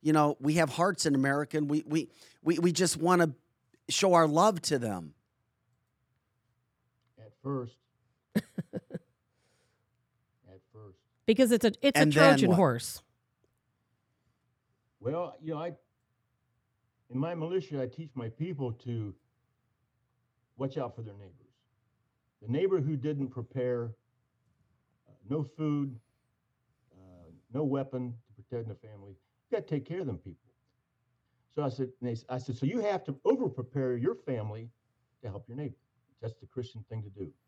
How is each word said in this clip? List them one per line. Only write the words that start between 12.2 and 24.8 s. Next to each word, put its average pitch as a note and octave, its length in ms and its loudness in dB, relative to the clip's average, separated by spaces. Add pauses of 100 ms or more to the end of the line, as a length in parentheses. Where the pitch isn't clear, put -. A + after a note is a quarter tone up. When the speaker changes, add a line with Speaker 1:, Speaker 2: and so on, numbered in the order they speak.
Speaker 3:
Trojan - 200 6
Speaker 1:
what? E3+ 60 6
Speaker 3:
horse. C3+ 460 2 (2000)
Speaker 2:
Well, D3+ 420 -4
you D#3+ 120 -6
know, D3+ 60 -8
I, E3+ 120 -8 (1400)
in B2 80 -6
my E3 160 -4
militia, D#3+ 480 -6
I B2+ 40 -4
teach D3+ 280 -12
my A#2+ 160 -8
people C#3 420 -8 (120)
to A2+ 300 -6 (1400)
watch C3+ 220 -6
out B2 180 -8
for A#2 60 -12
their G#2 120 -14
neighbors. G2+ 180 -20 (1120)
The G#2+ 80 -10
neighbor F#3 300 0
who D3+ 160 -2
didn't C#3 320 -4
prepare, B2 640 -4 (1160)